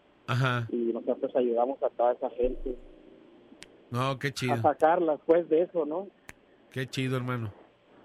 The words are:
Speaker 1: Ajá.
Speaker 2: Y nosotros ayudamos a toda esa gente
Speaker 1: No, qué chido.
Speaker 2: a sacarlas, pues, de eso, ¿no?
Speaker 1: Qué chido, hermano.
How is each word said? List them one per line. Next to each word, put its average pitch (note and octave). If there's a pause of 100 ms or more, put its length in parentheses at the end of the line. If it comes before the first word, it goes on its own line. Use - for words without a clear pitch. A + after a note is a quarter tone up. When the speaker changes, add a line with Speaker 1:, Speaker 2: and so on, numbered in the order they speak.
(280)
Speaker 1:
Ajá. B2
Speaker 2:
Y B2 (160)
nosotros B2+
ayudamos B2
a C3
toda A#2+
esa B2
gente B2 (1120)
Speaker 1:
No, B2+
qué C#3+
chido. B2
Speaker 2:
a A#2
sacarlas, D#3+
pues, E3
de D#3
eso, E3+
¿no? E3 (640)
Speaker 1:
Qué C3
chido, C3
hermano. B2 (520)